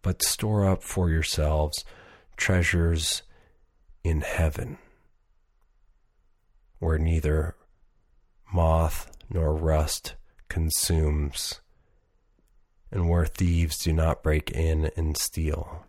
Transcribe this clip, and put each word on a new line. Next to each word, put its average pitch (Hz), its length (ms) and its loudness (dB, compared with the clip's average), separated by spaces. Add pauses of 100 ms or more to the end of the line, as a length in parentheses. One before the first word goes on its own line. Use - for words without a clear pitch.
But 92 220 -2
store 104 440 2
up 92 140 2
for 90 260 0
yourselves 78 760 0 (520)
treasures 85 840 0 (800)
in 78 200 0
heaven, - 560 -2 (2000)
where 80 180 0
neither 78 560 0 (960)
moth 82 640 2 (140)
nor 80 240 0
rust 78 640 -2 (320)
consumes, 78 1120 -2 (1300)
and 87 180 0
where 85 180 2
thieves 85 520 0
do 80 140 0
not 80 320 2
break 78 260 0
in 80 460 0
and 78 200 -2
steal. 78 720 -6